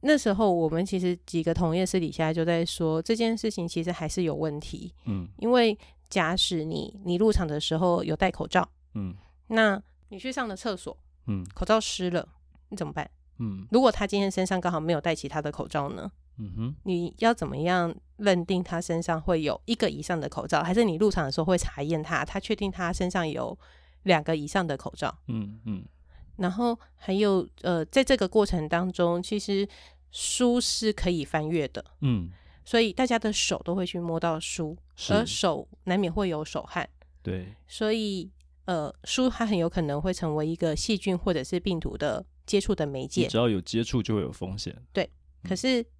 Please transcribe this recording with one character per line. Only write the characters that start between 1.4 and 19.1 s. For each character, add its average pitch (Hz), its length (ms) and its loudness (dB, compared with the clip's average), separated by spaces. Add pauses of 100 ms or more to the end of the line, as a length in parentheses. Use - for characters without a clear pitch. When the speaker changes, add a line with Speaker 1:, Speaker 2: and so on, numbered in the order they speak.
Speaker 1:
个 165 120 2
同 165 200 2
业 185 120 2
私 190 120 0
底 165 140 0
下 160 180 0
就 160 140 0
在 170 180 2
说， 160 380 0
这 226 160 0
件 226 180 2
事 220 160 -2
情 170 160 -4
其 170 160 -2
实 175 80 -2
还 170 160 -4
是 180 160 -2
有 151 120 0
问 151 260 -4
题。 175 320 -10 (140)
Speaker 2:
嗯。 95 200 -2 (120)
Speaker 1:
因 233 140 0
为 226 260 4 (320)
假 175 260 0
使 165 260 0
你， 160 440 -6
你 175 80 2
入 208 180 6
场 175 160 2
的 147 100 -2
时 160 200 0
候 175 260 4
有 160 100 0
戴 185 160 -4
口 - 160 -8
罩， - 220 0 (240)
Speaker 2:
嗯。 92 220 -6 (320)
Speaker 1:
那 214 360 2 (280)
你 196 80 -12
去 262 120 -8
上 254 160 -4
了 196 80 -6
厕 196 220 -4
所， - 180 -10 (320)
Speaker 2:
嗯。 98 160 -2 (120)
Speaker 1:
口 - 100 -2
罩 220 160 4
湿 180 300 -2
了， 175 180 -2 (400)
你 214 80 -10
怎 151 100 -6
么 - 60 -8
办？ - 180 -6 (280)
Speaker 2:
嗯。 104 340 -6
Speaker 1:
如 233 80 8
果 254 100 8
他 202 160 0
今 202 140 0
天 196 100 2
身 185 160 0
上 185 140 0
刚 175 100 0
好 165 80 0
没 156 140 0
有 151 80 2
戴 165 120 0
其 147 160 -6
他 151 140 -4
的 147 80 -4
口 147 160 -6
罩 143 240 -2
呢？ 147 200 -8 (280)
Speaker 2:
嗯 104 180 -10
哼。 120 280 -4
Speaker 1:
你 175 340 -2
要 226 160 4
怎 165 120 -6
么 131 100 -6
样 170 360 0 (260)
认 185 280 4
定 180 160 0
他 170 180 -4
身 170 220 -2
上 160 180 -2